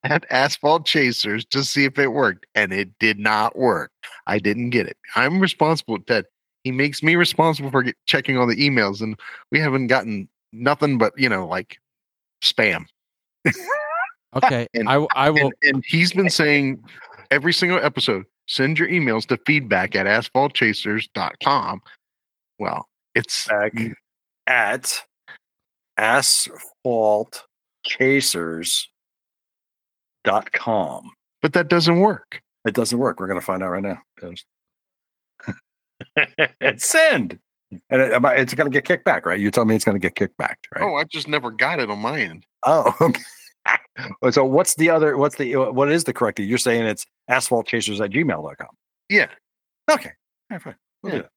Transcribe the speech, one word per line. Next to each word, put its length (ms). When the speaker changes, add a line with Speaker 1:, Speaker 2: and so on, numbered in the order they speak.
Speaker 1:
at 280
Asphalt 540
Chasers 600
to 180
see 220
if 140
it 80
worked, 380
and 180
it 160
did 200
not 380
work. 340
I 140
didn't 320
get 160
it. 100
I'm 240
responsible, 600
Ted. 260
He 80
makes 320
me 120
responsible 560
for 120
get, 120
checking 300
all 100
the 100
emails, 440
and 160
we 80
haven't 280
gotten 400
nothing 460
but, 200
you 120
know, 180
like, 300
spam. 420
<laughs> 80
Speaker 2:
Okay, 400
Speaker 1:
And, 120
Speaker 2:
I, 160
I 160
will. 140
Speaker 1:
and, 80
and 240
he's 260
been 160
saying 540
every 200
single 320
episode, 420
"Send 300
your 100
emails 380
to 120
feedback 480
at 100
asphalt 480
chasers 600
dot 180
com." 380
Well, 280
it's 320
Speaker 3:
Back 260
at 580
asphalt 1500
chasers 1040
dot 280
com. 580
Speaker 1:
But 120
that 140
doesn't 320
work. 400
Speaker 3:
It 80
doesn't 240
work. 200
We're 100
gonna 120
find 220
out 80
right 100
now. 180
<laughs> 100
Send. 600
And 120
it, 100
it's 140
gonna 160
get 160
kicked 200
back, 200
right? 140
You 100
told 180
me 80
it's 100
gonna 120
get 160
kicked 240
back, 220
right? 80
Speaker 1:
Oh, 120
I 100
just 220
never 220
got 300
it 100
on 80
my 240
end. 240
Speaker 3:
Oh, 340
<laughs> 40
okay. 200
So 140
what's 300
the 140
other, 280
what's 180
the, 200
what 360
is 140
the 80
correct? 260
You're 180
saying 280
it's 200
asphalt 400
chasers 340
at 80
gmail 340
dot 140
com. 120
Speaker 1:
Yeah. 180
Speaker 3:
Okay. 180
All 20
right, 60
fine. 140
We'll 100
Speaker 1:
Yeah. 60
Speaker 3:
do 40
that. 140